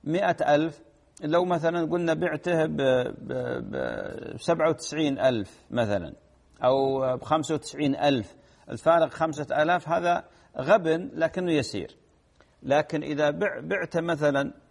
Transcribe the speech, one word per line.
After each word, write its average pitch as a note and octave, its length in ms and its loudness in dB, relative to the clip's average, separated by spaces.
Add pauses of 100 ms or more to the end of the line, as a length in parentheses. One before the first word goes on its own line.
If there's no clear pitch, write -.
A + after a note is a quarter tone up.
مائة E3+ 520 2
ألف D#3 260 0 (420)
لو E3+ 220 2
مثلًا E3+ 460 0
قلنا E3+ 220 0
بعته D#3+ 520 0
ب-، D#3 120 -4 (440)
ب-، C2 1120 -6
بسبعة - 340 0
وتسعين D3 500 -2
ألف A#2 520 0
مثلًا G2+ 420 -2 (500)
أو C3+ 360 2 (180)
بخمسة D#3 360 0
وتسعين C#3+ 420 -2
ألف، C3 400 0 (340)
الفارق D#3+ 440 4
خمسة D3+ 500 -2
آلاف، E3 260 0
هذا E3+ 340 0 (340)
غبن E3 560 2
لكنه E3+ 380 -2
يسير. C3 460 -2 (680)
لكن D3+ 400 0
إذا D3 280 0
بع-، E3 280 -2
بعته E3+ 420 -4
مثلًا D3 520 0 (180)